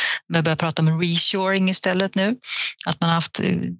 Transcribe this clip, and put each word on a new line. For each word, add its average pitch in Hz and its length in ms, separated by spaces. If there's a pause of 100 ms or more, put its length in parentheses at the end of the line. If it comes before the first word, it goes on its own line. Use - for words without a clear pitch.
(340)
Vi 165 80
börjar 160 140
prata 165 260
om 160 200
reshoring 185 680
istället 185 460
nu. 196 200 (500)
Att - 160
man 170 80
har 165 60
haft, - 240
eh, 185 160 (240)